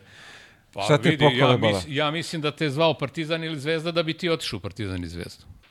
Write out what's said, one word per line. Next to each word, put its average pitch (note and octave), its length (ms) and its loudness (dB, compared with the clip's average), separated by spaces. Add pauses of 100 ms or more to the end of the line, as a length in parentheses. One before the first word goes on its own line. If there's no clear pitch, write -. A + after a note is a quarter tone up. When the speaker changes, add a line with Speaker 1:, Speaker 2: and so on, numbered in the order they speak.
(720)
Speaker 1:
Pa G2 80 -6
Speaker 2:
šta C#3+ 160 4
te B2 120 2
Speaker 1:
vidi, D3+ 140 2
ja D3 80 8
Speaker 2:
pokolebalo? A#2+ 420 4
Speaker 1:
mis-, F#2 140 0
ja D3 240 -2
mislim D#3+ 300 -6
da D3 100 -2
te D#3 140 -4
je C#3+ 60 0
zvao D#3 220 4
Partizan D#3+ 500 -4
ili D#3+ 160 -6
Zvezda D#3+ 320 -2
da E3+ 120 2
bi D#3+ 100 -4
ti E3+ 160 -2
otišao D#3+ 280 -2
u F2+ 40 -10
Partizan F#2+ 420 -6
i E2+ 40 -6
Zvezdu. - 380 -12 (260)